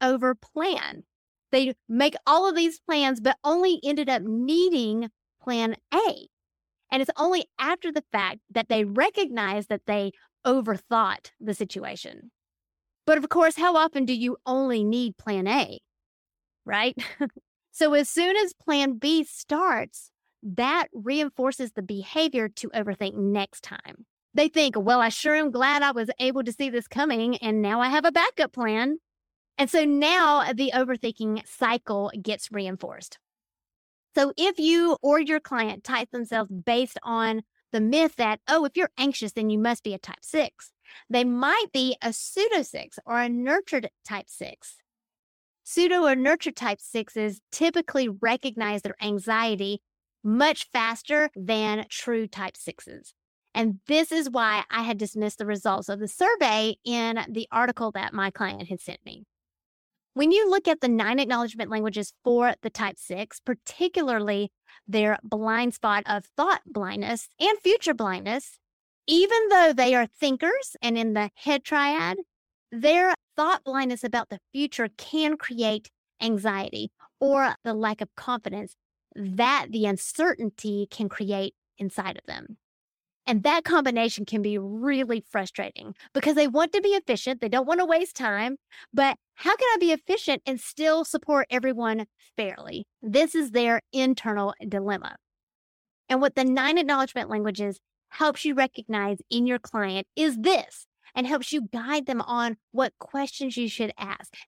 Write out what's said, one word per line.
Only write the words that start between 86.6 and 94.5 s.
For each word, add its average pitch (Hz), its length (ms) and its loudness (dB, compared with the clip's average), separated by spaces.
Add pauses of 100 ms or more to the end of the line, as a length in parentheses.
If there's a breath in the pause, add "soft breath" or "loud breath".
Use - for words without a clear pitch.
to 403 80 2
be 403 100 2
efficient. 262 500 -2
They 226 80 -4
don't 247 180 0
want 339 140 2
to 370 60 2
waste 330 300 0
time. 226 400 -2 (360 loud breath)
But 269 240 2 (180)
how 392 220 0
can 508 180 2
I - 40 4
be 339 140 4
efficient 311 540 -2
and 262 140 -4
still 311 440 0
support 294 460 0
everyone 233 560 -2 (300)
fairly? - 500 -8 (160)
This 269 320 2
is 294 180 0
their 233 300 2 (100)
internal 220 640 0 (140)